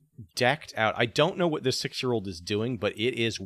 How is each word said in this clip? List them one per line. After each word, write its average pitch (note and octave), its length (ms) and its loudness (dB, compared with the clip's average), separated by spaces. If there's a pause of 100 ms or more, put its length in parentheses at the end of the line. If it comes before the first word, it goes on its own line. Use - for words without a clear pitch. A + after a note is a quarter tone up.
(360)
Decked C3 400 2
out. A2 200 2
I A#2+ 100 2
don't D3+ 300 2
know F3 120 2
what D#3 160 -2
this B2 160 2
six-year-old A#2+ 480 -2
is E2+ 120 -10
doing, A2 380 -2
but G2 180 0
it A#2 180 0
is A2+ 320 0